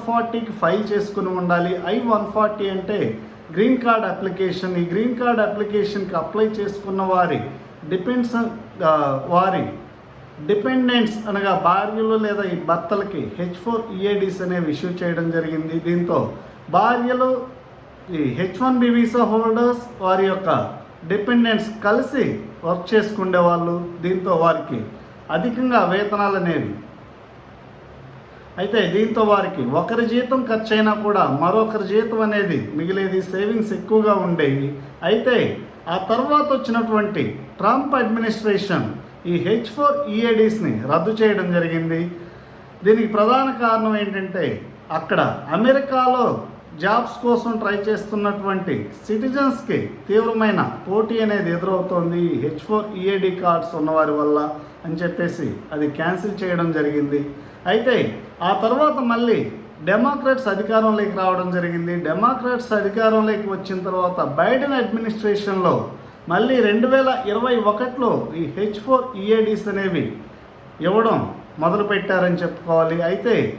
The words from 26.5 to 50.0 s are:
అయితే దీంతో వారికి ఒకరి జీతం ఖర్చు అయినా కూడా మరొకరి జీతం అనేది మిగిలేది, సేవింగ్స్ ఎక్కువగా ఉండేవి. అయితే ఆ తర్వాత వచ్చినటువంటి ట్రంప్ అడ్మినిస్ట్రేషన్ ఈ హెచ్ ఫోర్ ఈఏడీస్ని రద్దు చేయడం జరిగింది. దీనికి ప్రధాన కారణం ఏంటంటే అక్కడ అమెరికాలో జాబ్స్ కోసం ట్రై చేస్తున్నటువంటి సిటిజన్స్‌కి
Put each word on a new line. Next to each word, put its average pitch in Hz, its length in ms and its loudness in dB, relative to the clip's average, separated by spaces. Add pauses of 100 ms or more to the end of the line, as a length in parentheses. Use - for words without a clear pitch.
అయితే 208 220 0 (120)
దీంతో 220 380 2
వారికి 180 320 2 (160)
ఒకరి 226 340 0
జీతం 247 260 2 (120)
ఖర్చు 220 240 -2
అయినా 214 180 4 (120)
కూడా 196 180 4 (180)
మరొకరి 208 520 2
జీతం 226 340 2
అనేది 196 320 0 (180)
మిగిలేది, 190 440 0 (100)
సేవింగ్స్ 214 480 -2
ఎక్కువగా 214 360 4 (120)
ఉండేవి. 139 420 0 (400)
అయితే 240 260 2 (600)
ఆ - 20 -4 (140)
తర్వాత 285 440 2
వచ్చినటువంటి 220 720 0 (340)
ట్రంప్ 269 420 2
అడ్మినిస్ట్రేషన్ 214 840 0 (420)
ఈ 175 60 2 (100)
హెచ్ 226 300 0
ఫోర్ 285 200 4 (180)
ఈఏడీస్ని 220 560 2 (200)
రద్దు 170 300 2
చేయడం 196 340 4
జరిగింది. 165 440 0 (840)
దీనికి 226 320 6
ప్రధాన 247 320 4 (140)
కారణం 220 400 2
ఏంటంటే 190 420 -4 (540)
అక్కడ 170 220 0 (360)
అమెరికాలో 254 720 4 (560)
జాబ్స్ 226 420 0
కోసం 233 280 2 (100)
ట్రై 202 120 0 (140)
చేస్తున్నటువంటి 202 880 -2 (300)
సిటిజన్స్‌కి 254 720 0 (300)